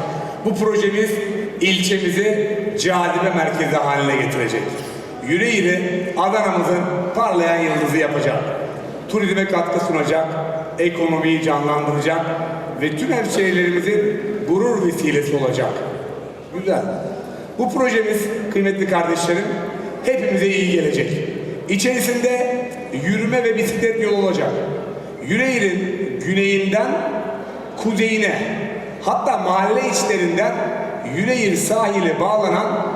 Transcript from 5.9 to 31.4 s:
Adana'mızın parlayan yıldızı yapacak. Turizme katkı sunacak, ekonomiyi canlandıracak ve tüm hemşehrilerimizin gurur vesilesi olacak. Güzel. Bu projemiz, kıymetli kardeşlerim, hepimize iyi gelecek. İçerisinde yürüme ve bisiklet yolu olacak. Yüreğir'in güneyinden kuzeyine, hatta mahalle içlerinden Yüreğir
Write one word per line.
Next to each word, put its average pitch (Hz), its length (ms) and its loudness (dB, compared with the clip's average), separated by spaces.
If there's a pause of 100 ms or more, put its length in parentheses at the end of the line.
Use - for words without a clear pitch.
Adana'mızın 180 600 2 (360)
parlayan 175 440 2
yıldızı 151 380 0
yapacak. 143 400 2 (720)
Turizme 190 360 2
katkı 180 420 0
sunacak, 160 400 2 (520)
ekonomiyi 165 640 2
canlandıracak 147 800 0 (600)
ve 151 140 0
tüm 262 160 0
hemşehrilerimizin 190 1080 2 (280)
gurur 202 380 2
vesilesi 151 500 2
olacak. 127 320 0 (920)
Güzel. 185 240 0 (760)
Bu 233 160 0
projemiz, 220 440 2 (340)
kıymetli 190 380 2
kardeşlerim, 175 540 2 (600)
hepimize 202 420 2
iyi 190 260 2
gelecek. 151 400 2 (560)
İçerisinde 247 880 2 (480)
yürüme 220 400 2
ve 220 140 2
bisiklet 220 440 0
yolu 202 140 2
olacak. 190 340 2 (760)
Yüreğir'in 190 1000 0
güneyinden 196 600 2 (960)
kuzeyine, 214 600 2 (600)
hatta 240 360 -2
mahalle 190 500 2
içlerinden 180 640 0 (640)
Yüreğir 214 400 2